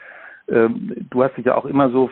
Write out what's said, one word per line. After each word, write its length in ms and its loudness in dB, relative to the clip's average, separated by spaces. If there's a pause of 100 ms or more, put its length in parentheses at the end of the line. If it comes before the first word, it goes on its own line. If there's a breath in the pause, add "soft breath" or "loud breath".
(480 loud breath)
Ähm, 640 0
du 120 0
hast 140 -2
dich 100 -8
ja 100 2
auch 80 -2
immer 260 2
so 220 2